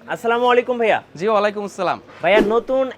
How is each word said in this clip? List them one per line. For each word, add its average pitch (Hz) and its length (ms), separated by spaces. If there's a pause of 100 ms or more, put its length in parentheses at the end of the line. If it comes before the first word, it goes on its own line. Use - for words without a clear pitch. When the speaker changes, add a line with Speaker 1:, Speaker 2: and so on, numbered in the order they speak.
Speaker 1:
আসসালামু 233 440
আলাইকুম 247 260
ভাইয়া। 208 260 (120)
Speaker 2:
জি, 165 120
ওয়ালাইকুম 208 380
আসসালাম। 165 360 (200)
Speaker 1:
ভাইয়া, 196 260
নতুন 254 500